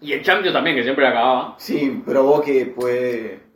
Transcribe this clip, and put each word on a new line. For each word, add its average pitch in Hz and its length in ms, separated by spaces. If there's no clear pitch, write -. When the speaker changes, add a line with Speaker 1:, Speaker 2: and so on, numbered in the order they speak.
Speaker 1:
Y 147 100
el 135 100
Champions 185 300
también, 143 240
que 120 60
siempre 135 220
la 123 80
cagaba. 123 460
Speaker 2:
Sí, 135 460
pero 135 200
vos 147 200
que 131 220
puede, 123 760